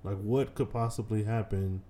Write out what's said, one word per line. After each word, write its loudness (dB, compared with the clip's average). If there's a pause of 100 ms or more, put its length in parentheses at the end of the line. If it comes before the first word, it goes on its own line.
Like, -2
what 2
could 0
possibly 0
happen 0